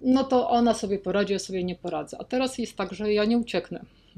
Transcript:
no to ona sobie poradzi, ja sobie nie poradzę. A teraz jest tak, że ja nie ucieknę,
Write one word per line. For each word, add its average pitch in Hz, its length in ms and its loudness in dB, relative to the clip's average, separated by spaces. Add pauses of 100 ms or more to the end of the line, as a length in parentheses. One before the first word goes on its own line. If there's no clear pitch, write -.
no 262 220 4
to 254 260 2
ona 240 240 4
sobie 202 260 -2
poradzi, 196 340 0
ja 190 60 -2
sobie 190 240 -4
nie 180 120 -2
poradzę. 156 440 -6
A - 40 -10
teraz 254 340 -2
jest 226 180 -6
tak, 190 180 -6
że 208 200 -2
ja 208 120 4
nie 233 120 4
ucieknę, - 480 -4 (320)